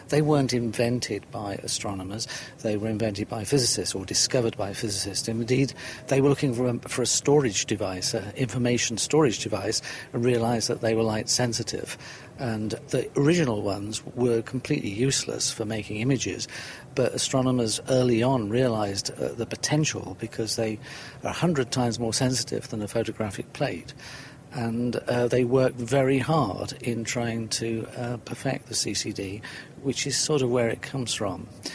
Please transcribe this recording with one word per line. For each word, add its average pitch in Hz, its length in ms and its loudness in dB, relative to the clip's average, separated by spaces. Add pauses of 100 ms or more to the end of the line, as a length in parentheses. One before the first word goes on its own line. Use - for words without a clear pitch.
(100)
they 151 120 4
weren't 143 320 4
invented 120 760 0
by 101 220 -4
astronomers. 98 720 -4 (340)
They 107 140 2
were 104 120 0
invented 104 400 0
by 113 140 -6
physicists 113 540 2
or 95 80 -4
discovered 117 520 2
by 101 180 -4
physicists. 104 520 -4
Indeed, 120 460 2 (340)
they 135 140 4
were 139 80 8
looking 135 260 2
for 123 140 2
a, 120 100 0 (100)
for - 140 0
a 117 40 2
storage 139 600 4
device, 98 480 -2
an 104 220 -2
information 120 600 0
storage 147 440 4
device, 104 420 -2 (300)
and 120 120 0
realised 117 440 4
that - 140 -2
they 113 120 4
were 110 80 4
light 110 260 0
sensitive. - 720 0 (400)
And 110 320 -2 (180)
the 131 280 0
original 143 460 4
ones 101 420 -2 (100)
were 120 280 4
completely 131 480 -2
useless 110 600 0
for - 140 -4
making 107 340 -4
images, 120 500 0 (460)
but 123 200 2
astronomers 127 720 2
early 123 340 6
on 123 280 2
realised, 110 640 0
uh, - 160 -2
the 113 180 -4
potential 101 720 -2
because 110 380 -4
they 110 220 -2 (440)
are - 80 -4
a - 20 -6
hundred 143 380 2
times 120 280 0
more 113 140 0
sensitive 127 560 0
than 110 140 -6
a 104 60 -6
photographic 110 640 -4
plate. 113 420 -4 (600)
And, 117 420 -2
uh, 123 320 2
they 123 160 4
worked 127 320 4
very 131 420 4
hard 127 540 0 (100)
in 117 220 -2
trying 113 440 -2
to, 113 380 -2 (100)
uh, 123 220 -4
perfect - 480 -4
the 110 80 -8
C - 180 0
C 101 200 -2
D, 101 280 -6 (420)
which 139 240 -2
is 135 100 0
sort 147 260 2
of 123 80 2
where 120 180 4
it 135 140 -4
comes 127 320 -4
from. 90 320 -4 (280)